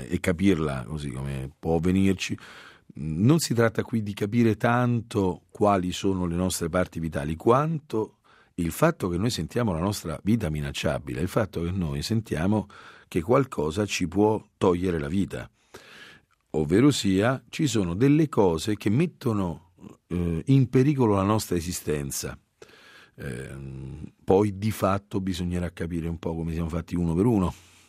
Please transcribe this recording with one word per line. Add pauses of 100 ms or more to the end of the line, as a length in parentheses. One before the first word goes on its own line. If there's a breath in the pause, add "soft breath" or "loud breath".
e
capirla
così
come
può
venirci, (600 loud breath)
mm,
non
si
tratta
qui
di
capire
tanto
quali
sono
le
nostre
parti
vitali,
quanto (380 soft breath)
il
fatto
che
noi
sentiamo
la
nostra
vita
minacciabile,
il
fatto
che
noi
sentiamo (420 loud breath)
che
qualcosa
ci
può (160)
togliere
la
vita. (1000 loud breath)
Ovvero
sia,
ci
sono
delle
cose
che
mettono, (400)
eh,
in
pericolo
la
nostra
esistenza. (800 loud breath)
Ehm, (120)
poi
di
fatto
bisognerà
capire
un
po'
come
siamo
fatti
uno
per
uno, (340 loud breath)